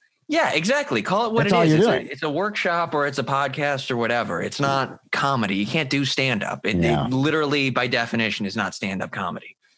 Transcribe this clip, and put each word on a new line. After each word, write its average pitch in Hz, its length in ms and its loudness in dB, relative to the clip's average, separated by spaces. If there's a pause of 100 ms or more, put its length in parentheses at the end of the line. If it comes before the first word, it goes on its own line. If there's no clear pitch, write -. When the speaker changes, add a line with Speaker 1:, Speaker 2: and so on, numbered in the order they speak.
(300)
Speaker 1:
Yeah, 302 240 2
exactly. 226 500 0
Call 202 240 0
it 220 60 -4
what 226 160 2
Speaker 2:
That's 190 40 2
Speaker 1:
it - 20 4
Speaker 2:
all 170 80 6
Speaker 1:
is. 160 60 6
Speaker 2:
you're 156 100 6
Speaker 1:
It's 220 80 6
a, 202 40 4
Speaker 2:
doing. - 200 -2
Speaker 1:
it's 143 120 -8
a 156 60 0
workshop 175 680 -2
or 143 100 2
it's 143 140 -2
a 127 40 -2
podcast 139 680 -2
or 123 60 0
whatever. 117 440 0
It's - 180 -6
not 135 400 0 (120)
comedy. 117 440 0
You 104 120 0
can't 143 220 -2
do 139 160 0
stand-up. 131 600 -2
It, 101 120 2
it 85 60 4
Speaker 2:
Yeah. 78 240 2
Speaker 1:
literally, 143 640 2
by 123 180 0
definition, 117 580 0
is 95 100 -6
not 95 180 -2
stand-up 95 380 -6
comedy. 95 440 -8 (220)